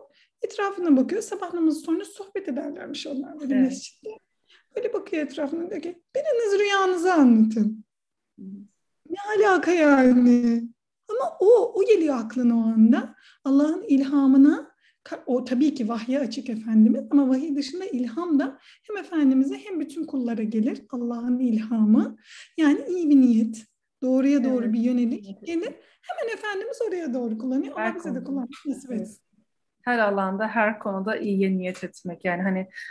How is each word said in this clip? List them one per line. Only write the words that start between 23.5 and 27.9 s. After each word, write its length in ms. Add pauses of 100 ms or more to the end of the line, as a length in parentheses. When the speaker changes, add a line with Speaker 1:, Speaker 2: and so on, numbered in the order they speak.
Speaker 1:
doğruya 420
doğru 200
Speaker 2:
Evet. 100
Speaker 1:
bir 60
yönelik 500
Speaker 2:
Evet. 160
Speaker 1:
gelir. 240 (320)
Hemen 320
Efendimiz 460 (100)
oraya 240
doğru 240
kullanıyor. 380
Allah 100
Speaker 2:
Her 100